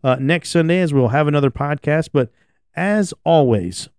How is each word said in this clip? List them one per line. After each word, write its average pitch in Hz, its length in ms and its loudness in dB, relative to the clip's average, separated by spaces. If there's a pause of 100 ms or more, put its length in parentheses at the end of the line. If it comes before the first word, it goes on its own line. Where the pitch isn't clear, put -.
uh, 127 160 2
next 156 300 -2
Sunday 170 280 2
as 165 140 0
we'll 127 160 2
have 147 180 0
another 143 240 2
podcast. 151 600 -4
But 127 180 0 (460)
as 202 360 -2 (120)
always 117 720 0